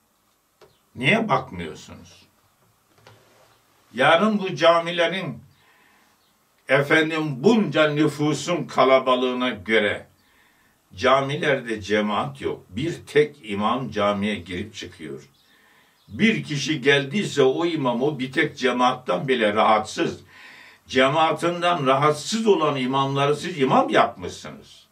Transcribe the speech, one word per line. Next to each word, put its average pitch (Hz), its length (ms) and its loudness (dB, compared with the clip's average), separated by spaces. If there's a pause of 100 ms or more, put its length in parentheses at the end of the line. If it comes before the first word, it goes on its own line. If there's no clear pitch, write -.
(960)
Niye 185 340 0
bakmıyorsunuz? - 1000 -8 (1700)
Yarın 175 440 4
bu 190 160 -4
camilerin, 170 880 0 (1300)
efendim, 151 760 0
bunca 160 460 4
nüfusun 147 760 0
kalabalığına 127 840 2
göre 104 560 0 (880)
camilerde 131 840 0
cemaat 104 600 -2
yok. - 280 -6
Bir 147 380 -6
tek 147 360 2
imam 107 480 -4
camiye 101 440 -2
girip 90 400 -10
çıkıyor. - 540 -16 (800)
Bir 147 360 0
kişi 147 360 -4
geldiyse 139 640 0
o 147 240 2
imam, 131 360 -2
o 143 160 -2
bir 131 140 -8
tek 156 260 -2
cemaattan 131 680 -2
bile 110 260 2
rahatsız. 107 680 0 (680)
Cemaatinden 160 1000 0
rahatsız 151 600 0
olan 156 300 2
imamları 139 600 0
siz 175 240 -8
imam 185 300 2
yapmışsınız. - 1000 -4